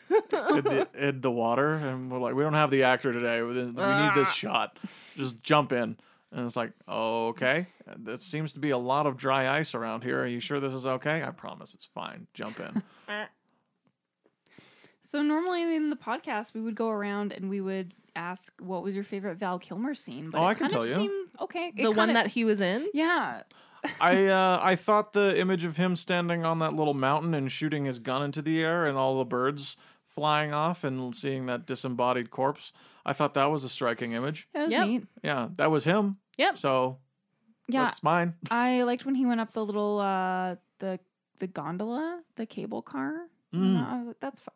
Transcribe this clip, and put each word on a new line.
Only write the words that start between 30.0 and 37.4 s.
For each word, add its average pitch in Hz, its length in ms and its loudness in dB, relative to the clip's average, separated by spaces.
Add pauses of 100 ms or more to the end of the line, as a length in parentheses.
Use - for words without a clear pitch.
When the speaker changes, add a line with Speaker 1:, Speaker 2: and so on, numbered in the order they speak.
Speaker 1:
flying 151 480 0
off 160 300 -2
and 131 320 -4
seeing 135 300 -4
that 120 200 -4
disembodied 123 640 -2
corpse, 135 420 -2 (340)
I 139 80 0
thought 147 220 2
that 139 100 6
was 147 180 0
a 127 60 -6
striking 117 420 -2
image. 135 420 -6
Speaker 3:
That 302 100 -2
was 320 80 0
Speaker 2:
Yep. 277 160 2
Speaker 3:
neat. 240 200 -2 (160)
Speaker 1:
Yeah, 135 320 -2
that 151 160 4
was 147 140 2
him. 196 320 2 (200)
Speaker 2:
Yep. 330 200 2
Speaker 1:
So 131 400 0 (720)